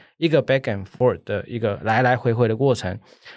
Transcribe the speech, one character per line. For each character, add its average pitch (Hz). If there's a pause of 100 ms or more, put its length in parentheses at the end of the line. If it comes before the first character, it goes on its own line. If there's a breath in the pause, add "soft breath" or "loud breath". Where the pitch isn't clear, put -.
(160 soft breath)
一 165
个 147
back 135
and 101
forth 120
的 104
一 117
个 107
来 110
来 123
回 117
回 113
的 110
过 131
程。 98 (380 loud breath)